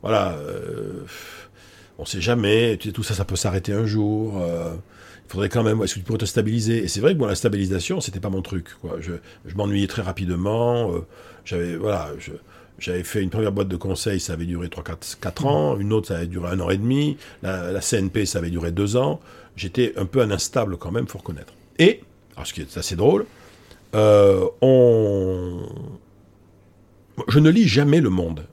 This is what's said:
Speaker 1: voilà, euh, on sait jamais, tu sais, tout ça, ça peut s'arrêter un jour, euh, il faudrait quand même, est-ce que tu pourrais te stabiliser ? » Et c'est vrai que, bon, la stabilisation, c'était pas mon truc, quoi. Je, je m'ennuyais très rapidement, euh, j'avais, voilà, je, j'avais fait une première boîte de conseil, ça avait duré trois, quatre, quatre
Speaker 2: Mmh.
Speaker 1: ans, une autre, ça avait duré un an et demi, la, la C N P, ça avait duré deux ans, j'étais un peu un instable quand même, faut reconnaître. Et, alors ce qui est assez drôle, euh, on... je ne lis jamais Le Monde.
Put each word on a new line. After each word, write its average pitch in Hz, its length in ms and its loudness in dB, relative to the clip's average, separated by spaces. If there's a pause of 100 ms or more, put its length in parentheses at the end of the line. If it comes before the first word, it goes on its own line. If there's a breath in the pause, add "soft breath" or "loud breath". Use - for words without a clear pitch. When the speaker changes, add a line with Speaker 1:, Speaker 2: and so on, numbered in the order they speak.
Speaker 1:
voilà, 98 320 0
euh, - 680 -10 (960 loud breath)
on 76 60 -10
sait 98 160 -6
jamais, 110 560 4
tu 107 120 -6
sais, 101 40 -6
tout 110 100 -6
ça, 104 120 -4
ça 95 100 -2
peut 92 120 -4
s'arrêter 95 360 -2
un 110 140 0
jour, 107 540 0
euh, 85 340 -4 (520 loud breath)
il - 60 -18
faudrait 101 160 0
quand 117 160 2
même, 110 180 2
est-ce 95 120 -2
que - 40 -8
tu 92 60 -10
pourrais 110 140 -2
te 107 80 -2
stabiliser ? » 110 580 0
Et - 40 -4
c'est 101 120 -4
vrai 160 140 4
que, 160 40 0
bon, 123 80 2
la 101 80 0
stabilisation, 101 680 -2
c'était 92 200 -8
pas 101 100 -4
mon 95 120 -4
truc, 90 260 -8 (120)
quoi. 82 200 -8
Je, 85 140 -8 (320 loud breath)
je 92 100 -10
m'ennuyais 101 320 0
très - 140 -6
rapidement, 101 920 0
euh, 85 80 -2 (440 loud breath)
j'avais, 87 300 -4
voilà, 85 360 -4 (100)
je, - 120 -14 (460 loud breath)
j'avais 90 260 -6
fait 104 180 -2
une 92 80 -2
première 107 220 0
boîte 98 160 -2
de 92 80 -4
conseil, 92 440 -4
ça 85 140 -6
avait 82 100 -6
duré 87 240 -6
trois, - 160 -12
quatre, - 360 -12
quatre - 240 -6
Speaker 2:
Mmh. 135 40 2
Speaker 1:
ans, 147 300 2
une 101 140 0
autre, 107 160 0
ça 92 80 -4
avait 85 100 -4
duré 87 240 -6
un 92 100 -2
an 87 80 -2
et 95 80 2
demi, 135 400 0 (260 loud breath)
la, 92 300 -6
la 98 80 -4
C - 160 -2
N 98 140 0
P, 104 160 0
ça - 140 -4
avait 85 100 -4
duré 85 220 -4
deux 101 240 0
ans, 147 240 0 (360 loud breath)
j'étais 107 400 -2
un 101 80 -2
peu 131 160 0
un 110 100 2
instable 98 460 -2
quand 87 140 -10
même, 117 160 -2
faut - 120 -12
reconnaître. - 360 -12 (240)
Et, 196 240 6 (320)
alors - 120 -12
ce - 60 -10
qui - 80 -10
est 71 160 -12
assez 82 200 -6
drôle, 165 300 4 (680 loud breath)
euh, 104 500 8 (160)
on... 101 1000 4 (1700)
je 120 100 6
ne 156 100 8
lis 190 200 6
jamais 143 320 6
Le 117 100 4
Monde. 82 420 -2